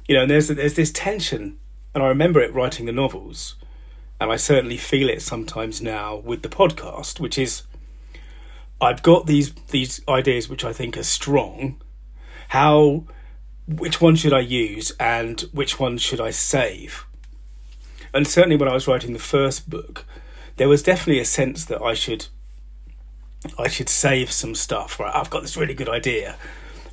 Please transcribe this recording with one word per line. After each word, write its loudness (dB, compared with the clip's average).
You 2
know, 6
and 2
there's, 4
there's -2
this 0
tension, -6
and -2
I 4
remember 4
it 2
writing -2
the -4
novels, -6
and 0
I 0
certainly 2
feel 0
it -4
sometimes -8
now -6
with -8
the -6
podcast, -2
which -6
is, -4
I've 2
got 8
these, 2
these -4
ideas 2
which -8
I -4
think -8
are -8
strong. -2
How, 6
which -4
one 8
should 2
I 6
use -2
and 0
which -4
one -2
should -2
I -2
save? -2
And 2
certainly 6
when 2
I 2
was -2
writing 0
the -8
first 0
book, -12
there 4
was 8
definitely 2
a -2
sense -2
that -6
I 0
should, -4
I -2
should -6
save 2
some -4
stuff. -6
Right? -4
I've -2
got -6
this -10
really -2
good -6
idea, -4